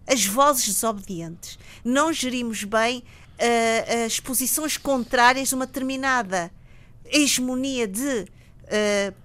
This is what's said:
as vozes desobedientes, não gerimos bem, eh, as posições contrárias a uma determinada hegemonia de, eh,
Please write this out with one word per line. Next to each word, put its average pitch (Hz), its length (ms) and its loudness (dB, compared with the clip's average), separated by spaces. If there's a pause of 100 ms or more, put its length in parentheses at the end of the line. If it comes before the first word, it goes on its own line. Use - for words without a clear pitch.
as 226 180 4
vozes 262 420 4
desobedientes, 190 920 -6 (240)
não 277 300 2
gerimos 240 500 -4
bem, 226 400 0 (340)
eh, 233 680 2
as 220 140 -2
posições 269 580 -2
contrárias 254 760 2
a - 20 -2
uma 262 120 -2
determinada 254 840 -2 (600)
hegemonia 254 760 0
de, 226 380 -4 (420)
eh, 202 460 0 (120)